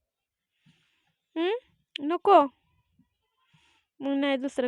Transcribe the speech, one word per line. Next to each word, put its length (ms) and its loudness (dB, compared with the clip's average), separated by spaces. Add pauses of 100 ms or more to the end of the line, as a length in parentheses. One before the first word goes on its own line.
(1400)
हं? 200 -2 (420)
नको. 440 4 (1600)
मग 140 -4
नाही 240 -2
दुसरं 300 -4